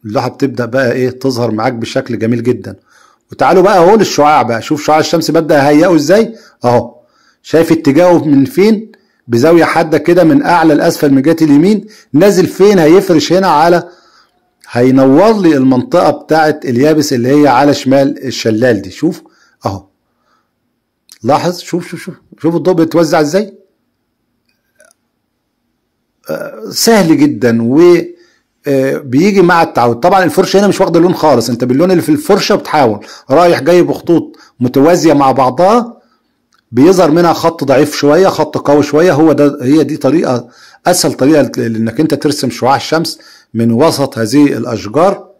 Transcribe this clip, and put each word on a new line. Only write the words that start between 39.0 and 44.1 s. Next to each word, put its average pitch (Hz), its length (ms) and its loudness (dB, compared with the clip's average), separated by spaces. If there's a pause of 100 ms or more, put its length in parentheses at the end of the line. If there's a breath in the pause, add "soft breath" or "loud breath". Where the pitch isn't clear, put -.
هو 151 200 2
ده، 143 300 0
هي 143 220 2
دي 143 120 -6
طريقة، 131 520 -2 (380 soft breath)
اسهل 170 260 0
طريقة 143 300 2
ل-، 120 80 -2 (220)
لانك 110 280 -4
انت 156 140 -2
ترسم 143 360 -4
شعاع 127 260 -2
الشمس 160 420 -6 (360 soft breath)
من 117 180 0
وسط 135 460 -2